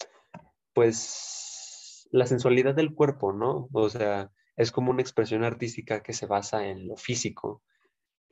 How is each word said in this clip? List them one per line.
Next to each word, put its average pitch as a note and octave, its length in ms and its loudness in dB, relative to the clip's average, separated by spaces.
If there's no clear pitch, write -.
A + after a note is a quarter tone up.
pues, - 1400 -2
la B2 160 6
sensualidad B2+ 480 4
del D#3 200 2
cuerpo, C3+ 380 2
¿no? B2+ 400 -2
O A2 160 4
sea, G2+ 420 -2
es A#2 160 2
como B2+ 180 2
una B2+ 120 2
expresión A2 420 0
artística A#2 580 -4
que - 100 -10
se A2 140 -8
basa G2+ 400 0
en F#2+ 220 -8
lo A2 80 -10
físico G#2+ 680 -6